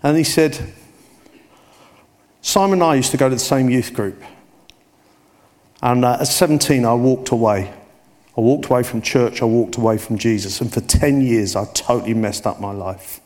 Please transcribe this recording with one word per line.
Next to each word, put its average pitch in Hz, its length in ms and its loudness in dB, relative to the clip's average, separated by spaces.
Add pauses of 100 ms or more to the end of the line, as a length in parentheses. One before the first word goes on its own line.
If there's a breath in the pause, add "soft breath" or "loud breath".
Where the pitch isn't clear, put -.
And 147 120 4
he 160 80 2
said, 156 340 0 (1800 soft breath)
"Simon 190 420 2
and - 20 4
I 160 100 4
used 127 160 0
to 151 60 -4
go 131 120 2
to 131 60 0
the 117 60 -4
same 131 280 0
youth 123 240 0
group. 98 300 -6 (1600 soft breath)
And, 123 240 2
uh, 123 160 2
at 143 80 -2
seventeen, 151 560 2
I 117 100 2
walked 127 360 0
away. 107 400 0 (680)
I 117 40 -2
walked 127 260 2
away 123 160 2
from 113 200 -6
church. 120 400 0
I - 20 0
walked 113 320 0
away 113 220 2
from 107 200 -6
Jesus. 101 420 -2
And 120 120 -6
for 117 80 -2
ten 139 400 2
years, 113 340 0
I 101 200 -4
totally 113 400 -2
messed 110 320 -4
up 101 140 -6
my 101 120 -8
life." 95 540 -12